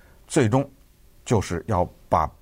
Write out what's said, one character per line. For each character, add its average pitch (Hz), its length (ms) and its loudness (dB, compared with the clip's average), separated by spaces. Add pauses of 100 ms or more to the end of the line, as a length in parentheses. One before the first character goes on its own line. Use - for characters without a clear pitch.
(260)
最 139 200 2
终 131 220 0 (560)
就 110 160 2
是 85 260 -6
要 90 220 0 (220)
把 80 200 0 (120)